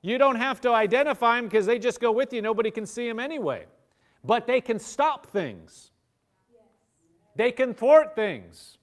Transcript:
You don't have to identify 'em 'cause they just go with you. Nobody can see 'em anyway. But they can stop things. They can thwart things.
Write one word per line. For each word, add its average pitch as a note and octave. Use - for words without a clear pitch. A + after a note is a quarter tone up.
You A3+
don't C4+
have B3+
to B3
identify A#3
'em A#3
'cause G#3
they A#3+
just A#3+
go A#3
with B3
you. A3+
Nobody A3
can G#3+
see A#3+
'em A3+
anyway. A3
But A3
they B3
can A3+
stop C#4+
things. A2+
They A#3
can B3
thwart D4+
things. C3+